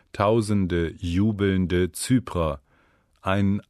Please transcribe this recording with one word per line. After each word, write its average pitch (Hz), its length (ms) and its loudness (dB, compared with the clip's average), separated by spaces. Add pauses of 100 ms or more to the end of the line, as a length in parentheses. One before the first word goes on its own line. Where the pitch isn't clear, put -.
(120)
tausende 101 840 0
jubelnde 92 960 0
Zyprer. 82 680 -2 (640)
„Ein 98 460 0